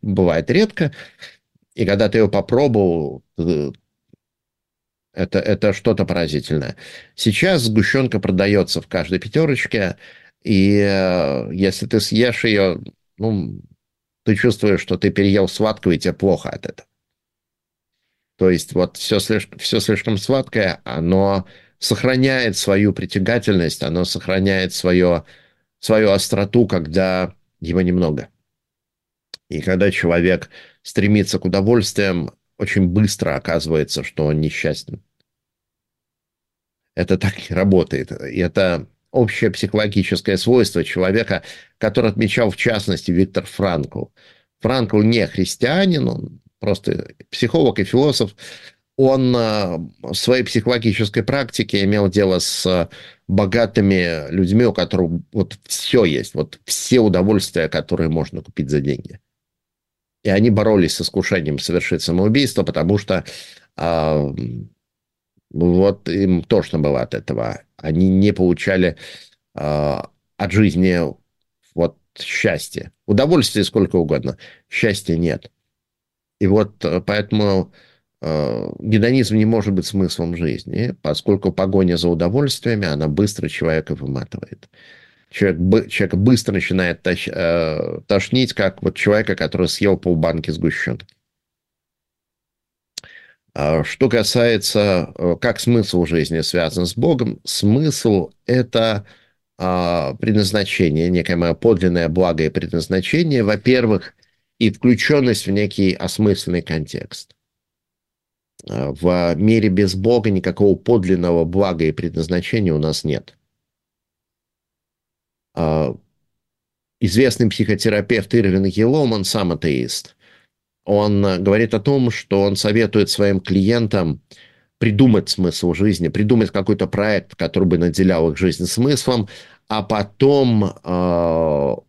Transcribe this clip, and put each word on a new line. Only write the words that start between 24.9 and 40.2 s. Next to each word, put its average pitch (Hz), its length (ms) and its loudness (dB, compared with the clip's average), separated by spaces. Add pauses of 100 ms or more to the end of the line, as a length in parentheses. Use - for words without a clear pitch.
свою 110 300 2
остроту, 101 560 2
когда 92 680 -2 (260)
его 87 220 0
немного. 90 460 0 (1200)
И 80 120 -6
когда 92 300 2
человек 87 600 0 (320)
стремится 101 560 0
к - 60 -8
удовольствиям, 98 880 0 (260)
очень 98 300 0
быстро 92 480 0
оказывается, 78 680 -4
что 78 240 -4
он 76 140 0
несчастен. - 600 -6 (1900)
Это 90 220 0
так - 320 -4
и - 40 -4
работает. 92 580 2
И - 260 -10
это 90 480 0 (240)
общее 117 400 0
психологическое 101 840 -2